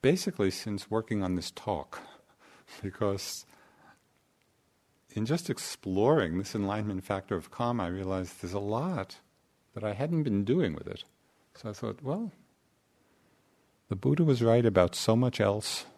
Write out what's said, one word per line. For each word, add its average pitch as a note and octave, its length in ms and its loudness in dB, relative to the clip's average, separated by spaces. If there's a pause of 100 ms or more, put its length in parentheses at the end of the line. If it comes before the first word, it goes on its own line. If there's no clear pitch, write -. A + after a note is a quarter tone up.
basically C#3+ 500 2
since - 400 -8
working A2 320 -2
on F#2 120 0
this F2 160 -4
talk, - 500 -6 (400)
<laughs> - 420 -20
because G2 600 -4 (1700)
in A2 160 -2
just E3 240 -2
exploring G2 880 2
this - 160 -6
enlightenment G2+ 480 -2
factor G2 320 -4
of E2 160 -6
calm, A#2+ 300 -2
I F2 80 -2
realized F#2 520 -6
there's E2+ 140 -8
a G2+ 60 -2
lot A2+ 560 -4 (580)
that - 80 -10
I G#2+ 100 -2
hadn't D3+ 300 -2
been G2+ 220 2
doing A#2+ 300 2
with - 120 -10
it. - 160 -10 (520)
So - 160 -10
I - 20 -8
thought, G#2+ 280 -8
"Well, F3+ 300 -6 (1600)
the G#2 80 -2
Buddha C#3+ 260 2
was C#3 180 4
right A#2 240 6
about F#2 300 6
so - 220 2
much B2 240 2
else. G#2 440 0 (140)